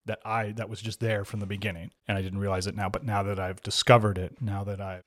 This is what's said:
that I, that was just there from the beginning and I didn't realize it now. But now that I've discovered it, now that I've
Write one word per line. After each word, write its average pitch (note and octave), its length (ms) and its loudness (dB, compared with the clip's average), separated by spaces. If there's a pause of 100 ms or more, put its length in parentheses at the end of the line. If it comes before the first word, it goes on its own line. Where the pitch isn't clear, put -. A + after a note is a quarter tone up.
that G#2+ 180 -4
I, A2 300 -2
that A2 160 -6
was G2+ 120 -10
just G#2+ 200 -6
there A2 240 0
from G#2+ 160 -4
the G2+ 40 -4
beginning G2 440 -4 (180)
and G2+ 100 0
I F#2+ 40 0
didn't F#2+ 180 -2
realize F#2+ 260 0
it G2+ 100 -4
now. G2+ 120 -2
But G2 160 -2
now G2+ 200 2
that G2 160 -2
I've F#2+ 220 -4
discovered G#2+ 560 6
it, F2+ 240 -6
now G2+ 220 -2
that G2 160 -6
I've F#2+ 280 -10